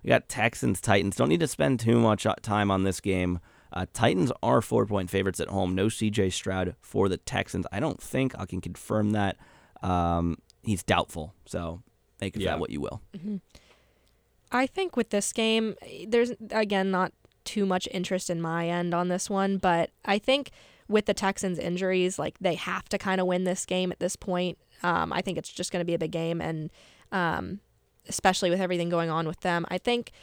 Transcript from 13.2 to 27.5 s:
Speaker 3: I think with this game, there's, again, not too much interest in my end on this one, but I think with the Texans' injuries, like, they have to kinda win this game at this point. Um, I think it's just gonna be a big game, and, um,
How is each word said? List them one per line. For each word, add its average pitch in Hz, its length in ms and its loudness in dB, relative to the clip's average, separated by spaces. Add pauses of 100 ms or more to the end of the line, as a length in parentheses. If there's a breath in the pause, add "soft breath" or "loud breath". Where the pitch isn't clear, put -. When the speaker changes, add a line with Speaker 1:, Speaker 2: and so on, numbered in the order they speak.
Speaker 3:
I 262 140 2
think 370 300 -4
with 233 140 0
this 202 220 0
game, 220 440 0 (320)
there's, 240 240 2 (180)
again, 196 400 2
not 185 220 2 (320)
too 208 200 0
much 185 280 0
interest 185 360 -2
in 170 120 -2
my 165 280 -2
end 175 240 0
on 180 160 2
this 180 220 -2
one, 196 280 2
but 170 320 2 (140)
I 202 140 2
think 269 320 0 (380 soft breath)
with 208 180 2
the 202 80 2
Texans' 196 440 -2
injuries, 185 600 0
like, - 220 -4
they 180 160 0
have 185 320 -6
to 202 100 -2
kinda 190 260 0
win 180 200 2
this 180 200 -2
game 185 280 -2
at - 80 -10
this 180 160 -2
point. 180 420 -2 (240)
Um, 165 300 0
I - 80 0
think 180 180 -4
it's - 140 -10
just - 180 -6
gonna 175 140 -2
be 170 100 0
a 165 40 0
big 165 120 -2
game, 165 300 -2
and, 160 300 -4 (420 soft breath)
um, 180 480 -2 (480)